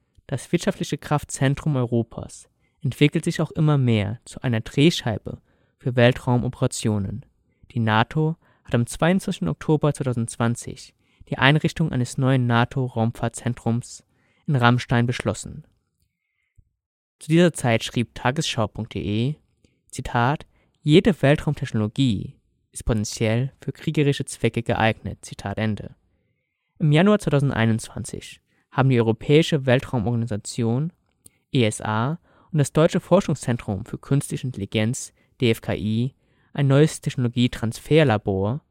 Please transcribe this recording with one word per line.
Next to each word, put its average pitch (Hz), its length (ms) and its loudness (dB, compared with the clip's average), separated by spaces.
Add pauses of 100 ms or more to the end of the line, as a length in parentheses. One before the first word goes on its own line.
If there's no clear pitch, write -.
(260)
das - 240 -8
wirtschaftliche - 480 -2
Kraftzentrum 143 800 -2
Europas, - 720 -4 (320)
entwickelt 147 440 0
sich 170 160 -2
auch 156 120 -4
immer 151 260 2
mehr 110 460 2
zu - 180 -18
einer 113 200 -2
Drehscheibe - 760 0 (380)
für 127 160 -6
Weltraumoperationen. 120 1300 0 (460)
Die 120 100 -4
nato 117 540 0 (300)
hat - 100 -6
am 120 120 2
zweiundzwanzigsten 180 600 0
Oktober 151 480 0
zweitausendzwanzig 120 1000 -4 (320)
die 139 80 -6
Einrichtung 151 560 2
eines 123 240 -2
neuen 131 300 2
nato-Raumfahrtzentrums 120 1600 -2 (440)
in 147 100 0
Rammstein 120 480 2
beschlossen. - 640 -6 (1500)
Zu - 100 -14
dieser 165 240 6
Zeit 117 320 0
schrieb - 300 -4
tagesschau 127 520 -2
punkt - 280 -8
de, 107 400 -2 (560)
Zitat, 127 560 -2 (340)
„Jede 170 400 4
Weltraumtechnologie 131 1200 0 (320)
ist - 140 -14
potenziell 117 760 -2
für - 120 -10
kriegerische 143 520 -2
Zwecke - 380 -2
geeignet“, 110 580 -2
Zitat - 380 -10
Ende. 107 380 -4 (800)
Im 151 140 2
Januar 196 260 4
zweitausendeinundzwanzig - 1200 -2 (300)
haben 135 180 2
die 127 100 4
Europäische 135 680 2
Weltraumorganisation, 120 1300 -2 (580)
E 131 100 4
S 107 200 -2
A, 117 380 -2 (320)
und 156 60 0
das 143 140 2
Deutsche 160 280 2
Forschungszentrum 127 840 0
für - 140 -12
Künstliche - 480 -2
Intelligenz, 110 640 -4 (300)
D 117 80 4
F 110 100 0
K 107 140 -6
I, 110 400 -2 (400)
ein 139 140 0
neues 143 340 4
Technologietransferlabor 120 1700 0